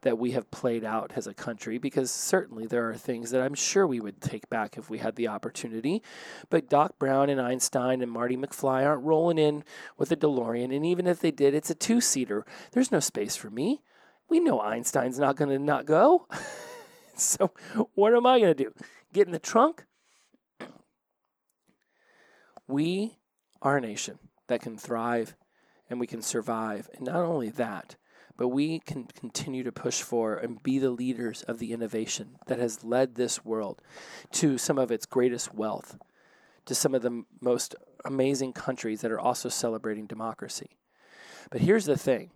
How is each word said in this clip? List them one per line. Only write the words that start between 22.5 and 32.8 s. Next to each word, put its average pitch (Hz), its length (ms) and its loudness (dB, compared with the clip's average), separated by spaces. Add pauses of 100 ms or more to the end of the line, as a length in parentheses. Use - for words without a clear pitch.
We 175 500 -2 (420)
are 139 180 2
a - 20 0
nation 107 400 -8 (260)
that 120 140 0
can 113 180 -12
thrive 117 560 -4 (560)
and 123 80 -6
we 120 80 -2
can 113 160 -10
survive. 110 720 -4
And 127 120 -10
not 127 100 -4
only 165 340 0
that, 113 460 -6 (400)
but 123 140 0
we 151 280 -2
can 143 280 -10
continue - 580 -8
to 117 80 -6
push - 280 -4
for 113 360 -2
and 117 260 -8
be 131 160 2
the 131 120 2
leaders 120 520 -4
of 117 160 -8
the 113 140 -6
innovation 110 640 -6 (100)
that 120 140 -2
has 113 240 -4